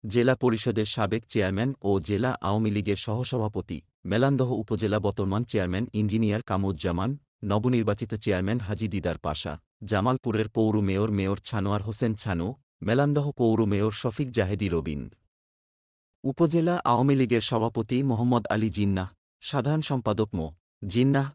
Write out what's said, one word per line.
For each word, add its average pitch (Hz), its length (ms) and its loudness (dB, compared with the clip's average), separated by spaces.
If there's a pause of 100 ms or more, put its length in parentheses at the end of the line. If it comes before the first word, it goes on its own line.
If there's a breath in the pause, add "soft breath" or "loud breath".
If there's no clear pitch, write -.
জেলা 120 300 4
পরিষদের 113 580 0
সাবেক 110 340 -2
চেয়ারম্যান 101 420 0 (120)
ও 98 80 0 (100)
জেলা 104 300 0 (120)
আওয়ামী 107 280 0
লীগের 101 360 0
সহসভাপতি, 107 720 -4 (280)
মেলান্দহ 123 440 2 (120)
উপজেলা 107 380 0
বর্তমান 101 440 0
চেয়ারম্যান 95 480 -2
ইঞ্জিনিয়ার 107 500 0
কামরুজ্জামান, 95 680 -2 (340)
নবনির্বাচিত 107 720 0
চেয়ারম্যান 104 460 0
হাজী 104 280 -4
দিদার 85 300 -2
পাশা, 76 340 -6 (320)
জামালপুরের 107 640 0
পৌর 110 320 2
মেয়র, 98 300 0
মেয়র 98 340 0
ছানোয়ার 101 380 -2
হোসেন 110 320 -2
ছানু, 92 340 -2 (340)
মেলান্দহ 143 500 2
পৌর 113 340 2
মেয়র 104 260 0
শফিক 127 380 -4
জাহেদি 101 380 0
রবিন, 76 340 -2 (1200)
উপজেলা 165 500 2 (100)
আওয়ামী 127 320 4
লীগের 120 340 2
সভাপতি 113 520 0
মোহাম্মদ 120 480 2
আলী 110 200 2
জিন্নাহ, 98 380 0 (340)
সাধারণ 143 400 0
সম্পাদক 110 500 0
মো 80 140 -2 (460)
জিন্নাহ 135 420 4